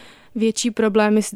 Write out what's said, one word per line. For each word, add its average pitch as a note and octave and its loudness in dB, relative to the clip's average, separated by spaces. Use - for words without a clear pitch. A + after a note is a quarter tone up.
větší A3+ -2
problémy G#3+ 2
z, - -12